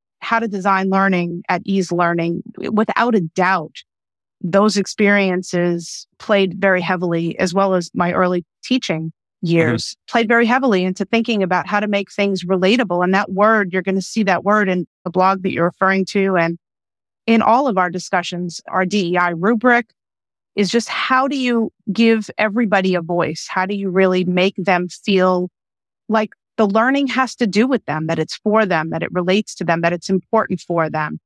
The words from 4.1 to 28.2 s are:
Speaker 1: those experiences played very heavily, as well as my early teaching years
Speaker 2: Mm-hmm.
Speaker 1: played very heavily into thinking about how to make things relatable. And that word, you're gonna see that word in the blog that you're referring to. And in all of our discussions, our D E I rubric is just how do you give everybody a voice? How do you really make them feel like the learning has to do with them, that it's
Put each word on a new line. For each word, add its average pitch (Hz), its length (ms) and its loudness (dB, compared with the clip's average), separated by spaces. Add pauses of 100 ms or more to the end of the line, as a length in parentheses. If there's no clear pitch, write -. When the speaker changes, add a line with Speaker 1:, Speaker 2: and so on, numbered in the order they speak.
Speaker 1:
those 202 300 4
experiences 185 1300 0 (120)
played 196 420 0
very 185 220 2
heavily, 170 560 -2
as 180 160 -2
well 196 180 2
as 175 220 -2
my 175 180 0
early 180 320 0 (180)
teaching 160 480 -2 (300)
years 160 440 0
Speaker 2:
Mm-hmm. - 280 -16
Speaker 1:
played 226 160 2
very 233 160 4
heavily 233 400 2
into 185 220 -4
thinking 226 360 0
about 180 240 0
how 208 140 0
to 208 80 -4
make 202 240 -2
things 196 320 -2
relatable. 185 580 2
And 185 120 2
that 196 180 0
word, 208 400 2
you're 185 100 -2
gonna 190 200 -2
see 220 220 -4
that 180 200 0
word 208 240 2
in 180 180 -2 (180)
the 180 60 -6
blog 185 320 2
that 185 100 -2
you're 165 120 0
referring 190 420 0
to. 196 300 0
And 170 220 0 (680)
in 226 140 4
all 262 280 4
of 190 100 0
our 180 100 2
discussions, 175 800 -4
our 190 160 0
D 185 280 0
E 180 40 0
I 175 140 2
rubric 233 560 2 (720)
is 196 140 0
just 233 200 -2
how 262 360 0
do 277 120 -2
you 240 340 0 (180)
give 226 460 2
everybody 196 580 0
a 175 60 0
voice? 165 480 -4
How 185 160 -2
do 196 100 -4
you 196 140 -4
really 185 360 2
make 180 340 0
them 180 300 0
feel 185 600 0 (640)
like 170 200 0 (280)
the 214 100 4
learning 254 400 2
has 247 280 -2
to 240 100 0
do 208 200 2
with 262 200 -2
them, 156 220 -4
that 160 100 -2
it's - 180 -6